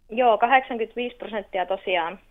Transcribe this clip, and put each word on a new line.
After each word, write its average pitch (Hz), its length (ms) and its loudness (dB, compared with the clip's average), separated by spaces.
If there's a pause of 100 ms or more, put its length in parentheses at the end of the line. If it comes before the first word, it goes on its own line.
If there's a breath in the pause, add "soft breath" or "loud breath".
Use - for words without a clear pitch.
Joo, 226 280 4
kahdeksankymmentäviisi 240 760 0
prosenttia 202 500 -8
tosiaan 180 540 -4 (120)